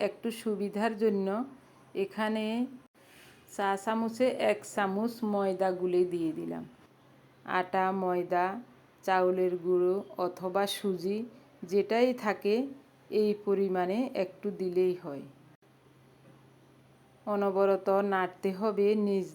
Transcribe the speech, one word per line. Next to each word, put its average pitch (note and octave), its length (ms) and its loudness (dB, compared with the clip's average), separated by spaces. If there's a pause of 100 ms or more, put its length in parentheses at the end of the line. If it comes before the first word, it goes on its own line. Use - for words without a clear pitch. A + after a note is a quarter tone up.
একটু G3+ 200 -6 (140)
সুবিধার G#3 520 -2 (100)
জন্য G3 240 2 (760)
এখানে G#3+ 420 -2 (1120)
চা G3 140 0 (140)
চামচে A3+ 440 0 (240)
এক G#3 80 -2 (140)
চামচ G#3 400 0 (200)
ময়দা F#3+ 360 2 (120)
গুলে F3+ 200 4 (120)
দিয়ে E3 260 -2
দিলাম। E3 240 -8 (960)
আটা, F#3 260 0 (160)
ময়দা, F3+ 440 0 (640)
চাউলের F#3 460 4 (120)
গুঁড়ো F3+ 300 4 (300)
অথবা F3+ 380 -2 (140)
সুজি F#3+ 400 -2 (540)
যেটাই A3 380 4 (140)
থাকে, G3+ 320 0 (680)
এই G#3+ 80 4 (160)
পরিমাণে F#3+ 520 2 (260)
একটু - 240 -8 (140)
দিলেই F3+ 420 2
হয়। C#3 200 -10 (2000)
অনবরত G3 560 2 (240)
নাড়তে F#3 360 -2 (100)
হবে, G3+ 280 2 (180)
নিচ G3 300 0